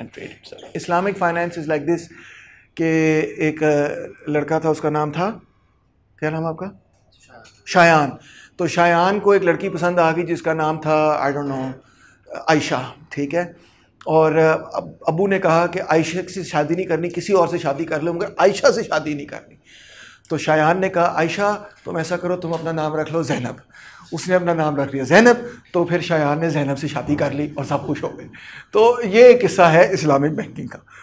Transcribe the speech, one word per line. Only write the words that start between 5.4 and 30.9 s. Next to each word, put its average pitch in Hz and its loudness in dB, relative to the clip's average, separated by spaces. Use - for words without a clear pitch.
क्या 156 -4
नाम 160 -4
आपका? 180 -10
शायान। 165 4
तो 175 -2
शायान 175 2
को 202 4
एक 185 2
लड़की 175 0
पसंद 175 -2
आ 160 2
गई 175 -4
जिसका 165 -4
नाम 156 -2
था, 156 0
I 139 -2
don't 143 -6
know, 131 -6
आयशा, 139 -2
ठीक 143 -6
है? 170 -6
और, 156 4
अ, 160 2
अब-, - -8
अबू 170 0
ने 196 0
कहा 170 2
कि 170 -6
आयशा 165 0
से 175 -12
शादी 151 -2
नहीं 185 -4
करनी, 170 -4
किसी 175 -6
और 175 4
से 170 -4
शादी 147 -4
कर 151 -6
लो, 170 -2
मगर 175 -6
आयशा 202 4
से 220 -2
शादी 156 -6
नहीं 147 -10
करनी। - -18
तो 156 -2
शायान 156 2
ने 190 0
कहा, 175 0
"आयशा, 170 -2
तुम 175 -8
ऐसा 165 -4
करो, 175 -4
तुम 170 -8
अपना 165 -6
नाम 156 -4
रख 156 -4
लो 160 -2
जैनब।" 123 -6
उसने 180 -2
अपना 175 2
नाम 151 -2
रख 135 -4
लिया 135 -4
जैनब, 233 6
तो 170 2
फिर 170 -2
शायान 151 0
ने 165 -2
जैनब 139 -2
से 147 -6
शादी 143 -4
कर 143 -2
ली 143 -6
और 135 -6
सब 139 -4
खुश 147 -6
हो - -6
गए। - -16
तो 240 4
ये 233 10
किस्सा 185 4
है 175 6
इस्लामिक 147 2
बैंकिंग 147 -10
का, - -18